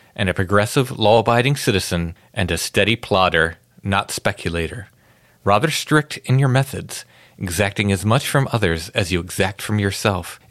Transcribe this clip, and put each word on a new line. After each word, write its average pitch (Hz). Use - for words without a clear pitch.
and 101
a 87
progressive, 104
law-abiding 117
citizen, 87
and 87
a 82
steady 104
plodder, 85
not 98
speculator. 90
Rather 107
strict -
in 131
your 139
methods, -
exacting 98
as 92
much 113
from 139
others 87
as 92
you 87
exact 92
from 104
yourself, 98